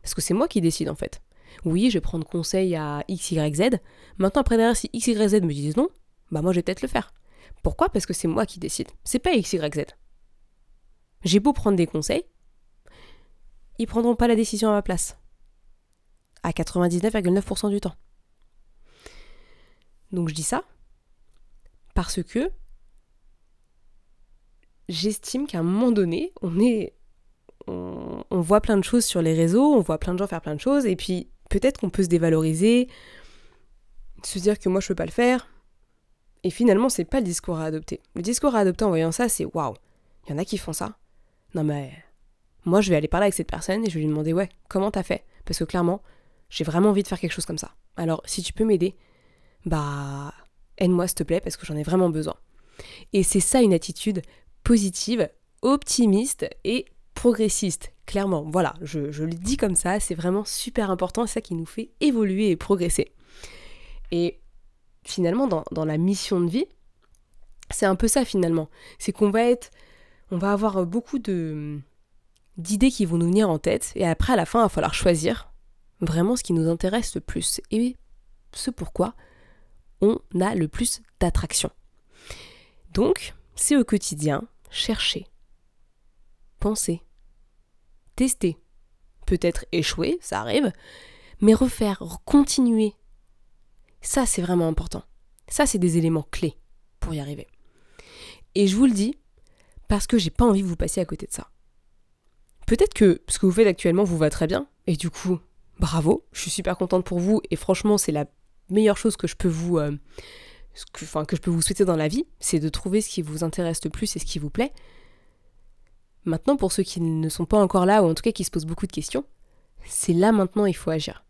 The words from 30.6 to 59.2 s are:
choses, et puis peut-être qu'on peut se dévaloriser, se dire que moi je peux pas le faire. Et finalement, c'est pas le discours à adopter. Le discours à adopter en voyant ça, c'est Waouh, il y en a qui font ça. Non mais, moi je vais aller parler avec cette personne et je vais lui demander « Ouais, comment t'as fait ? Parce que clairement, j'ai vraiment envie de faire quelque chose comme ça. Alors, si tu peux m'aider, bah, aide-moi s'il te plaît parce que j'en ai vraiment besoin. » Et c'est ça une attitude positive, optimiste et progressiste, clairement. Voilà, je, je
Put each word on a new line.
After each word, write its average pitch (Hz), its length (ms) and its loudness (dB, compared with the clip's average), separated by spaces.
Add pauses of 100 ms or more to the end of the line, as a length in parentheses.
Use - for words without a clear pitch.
choses, 269 260 0
et 185 100 0
puis - 340 -6 (180)
peut-être - 300 0
qu'on 190 120 -4
peut 196 120 0
se 175 60 0
dévaloriser, 165 800 4 (1400)
se - 160 -8
dire 208 180 2
que - 100 -4
moi 185 120 2
je - 80 -8
peux 185 80 -2
pas 165 100 -4
le 160 60 -10
faire. 247 360 2 (920)
Et 185 80 -2
finalement, 233 380 4
c'est 175 160 -2
pas 269 160 -2
le 208 60 -2
discours 175 320 -4
à 160 60 -6
adopter. 156 360 -8 (160)
Le 175 60 -6
discours 240 340 0
à - 20 4
adopter 190 260 2
en 208 40 2
voyant 165 240 2
ça, 240 160 0
c'est 165 160 -2
Waouh, 135 300 -6 (520)
il - 40 -14
y 143 40 -4
en 147 40 -4
a 180 60 -2
qui - 140 -6
font - 140 -8
ça. 202 260 -8 (560)
Non 156 100 0
mais, 143 280 -4 (720)
moi 180 160 4
je 196 80 0
vais 170 80 4
aller 151 120 0
parler 185 160 2
avec 196 100 2
cette - 160 -6
personne 202 340 -4
et 208 60 0
je 165 40 -10
vais 156 60 -2
lui 151 80 0
demander « 151 240 -2
Ouais, 185 160 0 (200)
comment 196 220 0
t'as 190 120 -4
fait ? - 240 -6 (180)
Parce - 140 -6
que 165 60 -2
clairement, 175 380 0 (460)
j'ai - 160 -6
vraiment 175 240 4
envie 202 140 4
de - 60 -6
faire 214 120 -6
quelque 165 120 -4
chose - 120 -6
comme 156 140 -8
ça. - 160 -12 (220)
Alors, 165 280 -2
si - 180 -6
tu - 120 -8
peux 220 100 0
m'aider, 190 320 2 (680)
bah, 143 680 -6 (460)
aide-moi 180 300 2
s'il - 80 -2
te 175 80 -4
plaît 175 180 0
parce - 160 -10
que - 80 -16
j'en 151 100 -8
ai 151 60 -4
vraiment 180 260 2
besoin. » 156 280 -4 (760)
Et 190 100 4
c'est 185 180 2
ça - 200 4
une 202 140 6
attitude 180 480 -4 (420)
positive, 208 640 2 (320)
optimiste 240 880 2 (160)
et 247 220 -2 (260)
progressiste, 214 800 0 (140)
clairement. 190 420 -2
Voilà, 165 320 0
je, 147 300 -6
je 151 140 -6